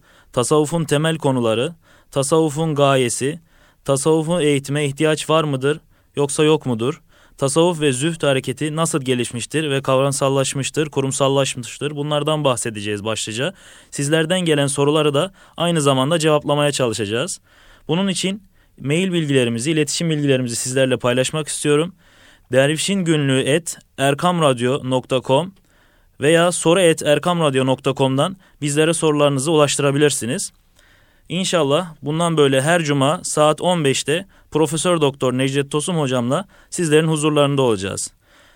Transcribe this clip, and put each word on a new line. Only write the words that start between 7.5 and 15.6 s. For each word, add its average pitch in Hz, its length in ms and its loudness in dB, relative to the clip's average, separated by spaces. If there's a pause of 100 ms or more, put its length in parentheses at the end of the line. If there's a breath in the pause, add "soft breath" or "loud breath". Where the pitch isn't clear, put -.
ve 147 120 2
zühd 156 300 -4
hareketi 139 540 -2
nasıl 160 240 -2
gelişmiştir 127 720 -4
ve 135 120 -2
kavramsallaşmıştır, 139 1040 0
kurumsallaşmıştır? 135 1080 -2
Bunlardan 147 480 -2
bahsedeceğiz 107 600 -2
başlıca. 113 500 -6 (360 loud breath)
Sizlerden 160 500 0
gelen 147 260 2
soruları 147 480 2
da 160 180 -2 (240 soft breath)
aynı 170 240 0